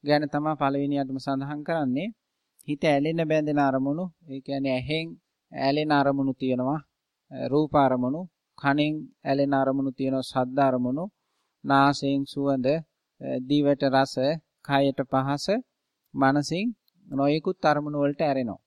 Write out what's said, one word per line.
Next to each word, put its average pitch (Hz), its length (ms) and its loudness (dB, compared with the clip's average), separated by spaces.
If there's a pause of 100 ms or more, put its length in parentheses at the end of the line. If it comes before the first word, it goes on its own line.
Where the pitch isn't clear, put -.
ගැන 147 220 2
තමයි 151 300 -2
පළවෙනියටම 139 600 -2
සඳහන් 139 460 -6
කරන්නේ. 151 460 -2 (540)
හිත 147 200 -6
ඇලෙන 156 400 2
බැඳෙන 151 360 0
අරමුණු, 139 460 0 (180)
ඒ 139 180 -12
කියන්නේ 139 340 -2
ඇහෙන් 151 320 -4 (440)
ඇලෙන 147 400 0
අරමුණු 139 420 2
තියෙනවා, 127 460 -2 (680)
රූප 143 280 0
අරමුණු, 131 460 2 (360)
කනෙන් 147 360 0 (260)
ඇලෙන 139 340 0
අරමුණු 135 380 0
තියෙනවා, 131 320 -2
ශබ්ද 127 360 -2
අරමුණු, 131 440 2 (600)
නාසයෙන් 139 600 2
සුවඳ, 139 440 -2
අ, 156 140 2 (580)
දිවට 143 440 2
රස, 135 320 2 (440)
කයට 139 440 0
පහස, 135 440 -2 (640)
මනසින් 143 540 0 (400)
නොයෙකුත් 147 580 -2
අරමුණු 147 340 0
වලට 143 220 0
ඇරෙනවා. 135 460 -2